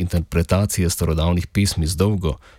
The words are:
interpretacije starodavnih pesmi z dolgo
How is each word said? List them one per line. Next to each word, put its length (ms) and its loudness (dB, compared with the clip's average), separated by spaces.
interpretacije 880 0
starodavnih 560 0
pesmi 400 0
z 100 -2
dolgo 380 0